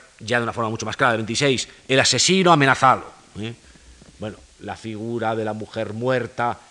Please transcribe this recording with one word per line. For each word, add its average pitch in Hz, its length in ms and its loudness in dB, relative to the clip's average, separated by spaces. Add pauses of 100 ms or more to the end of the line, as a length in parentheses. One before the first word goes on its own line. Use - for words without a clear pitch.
(200)
ya 117 180 0
de 117 60 0
una 113 80 -4
forma 113 180 -4
mucho 110 160 -6
más 107 100 -8
clara, 123 180 2
el 110 40 -2
veintiséis, 113 480 -2 (220)
el 135 100 4
asesino 175 540 4
amenazado, 131 520 4 (360)
¿eh? 113 140 -10 (680)
Bueno, 101 180 -10 (220)
la 98 160 -8
figura 113 580 -4
de 110 100 -2
la 107 80 -4
mujer 107 420 -8
muerta, 120 640 -2 (100)